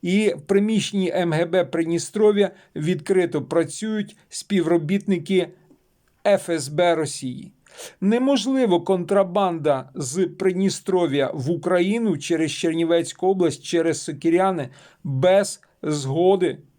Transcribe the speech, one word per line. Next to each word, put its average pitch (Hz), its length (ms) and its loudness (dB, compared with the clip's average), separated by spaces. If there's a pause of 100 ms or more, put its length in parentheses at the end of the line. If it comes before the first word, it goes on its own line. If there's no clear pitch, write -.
І 196 340 2
в 147 40 -14
приміщенні 202 680 0
М 170 220 -2
Г 165 140 0
Б 175 180 0
Придністров'я 180 840 0 (260)
відкрито 170 680 0
працюють 202 760 -4 (120)
співробітники 175 1200 0 (800)
Ф 196 220 2
С 156 200 -2
Б 170 260 2
Росії. 139 580 -6 (480)
Неможливо 240 800 2
контрабанда 175 1120 0
з 156 320 -2
Придністров'я 180 1080 0
в 139 160 -4
Україну 180 680 0
через 160 340 -2
Чернівецьку 165 760 0
область, 185 360 0
через 165 400 0
Сокиряни 165 680 0 (360)
без 180 560 2 (220)
згоди 151 760 0 (200)